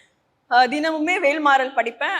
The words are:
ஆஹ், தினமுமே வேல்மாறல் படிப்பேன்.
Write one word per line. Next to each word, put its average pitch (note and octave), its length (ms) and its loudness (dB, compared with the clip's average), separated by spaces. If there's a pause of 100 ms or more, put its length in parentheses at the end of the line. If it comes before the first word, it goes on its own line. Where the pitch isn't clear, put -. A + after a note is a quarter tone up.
(520)
ஆஹ், B3 160 4
தினமுமே D#4 520 -4
வேல்மாறல் C#4+ 560 0
படிப்பேன். B3 440 -4